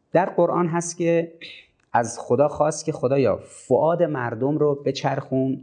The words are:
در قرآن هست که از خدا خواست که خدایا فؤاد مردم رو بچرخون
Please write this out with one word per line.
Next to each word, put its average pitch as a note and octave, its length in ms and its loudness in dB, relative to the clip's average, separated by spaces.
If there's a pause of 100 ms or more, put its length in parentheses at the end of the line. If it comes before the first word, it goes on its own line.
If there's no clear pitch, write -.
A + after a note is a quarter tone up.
(120)
در F3+ 140 4
قرآن E3+ 420 0
هست E3+ 280 -4
که E3+ 360 0 (640)
از A#2 220 0
خدا C3+ 300 2
خواست D3+ 360 -2
که D#3 80 -2
خدایا C3 440 2
فؤاد E3 680 0
مردم C3 560 -2
رو D3 160 2
بچرخون C3+ 880 -2